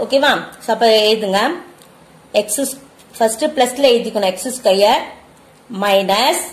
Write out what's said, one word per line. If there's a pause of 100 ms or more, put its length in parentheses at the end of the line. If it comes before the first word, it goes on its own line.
ஓகேவா? (280)
So,
அப்ப
எழுதுங்க. (840)
எக்ஸ், (420)
ஃபர்ஸ்ட்
பிளஸ்ல
எழுதிக்கணும்.
எக்ஸ்
ஸ்கொயர் (800)
மைனஸ், (100)